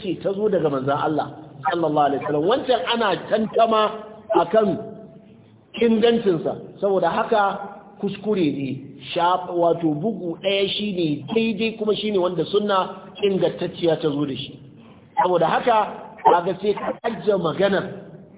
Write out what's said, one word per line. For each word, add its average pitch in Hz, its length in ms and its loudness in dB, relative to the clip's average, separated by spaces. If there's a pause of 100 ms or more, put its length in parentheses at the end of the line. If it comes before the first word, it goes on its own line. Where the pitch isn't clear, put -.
ce 180 220 -4
ta 180 100 -2
zo 208 160 0
daga 160 220 2
manzon 139 260 0
Allah 147 320 -2 (400)
sallallahu 156 400 2
alaihi 139 160 -2
wasallam 151 240 0
wancan 254 400 2
ana 233 200 0 (200)
tantama 220 540 2 (580)
akan 214 280 4 (1040)
ingancinsa 220 840 2 (240)
saboda 180 300 2
haka 214 340 2 (560)
kuskure 202 480 -2
ne 135 200 -4 (440)
sha-, 180 400 2
wato 170 420 2
bugu 175 460 -4
ɗaya 196 280 0
shine 175 560 -2 (100)
daidai 226 420 0
kuma 214 180 0
shine 208 240 -2
wanda 175 260 0
sunna 196 680 -2 (100)
ingantacciya 170 800 0
ta 160 80 0
zo 143 160 -2
da 135 120 -4
shi - 220 -12 (640)
saboda 175 260 4
haka 226 300 4 (480)
kaga 175 360 4
sai 208 140 0
ka - 300 -6
ajiye 202 320 0
maganar 175 480 0 (540)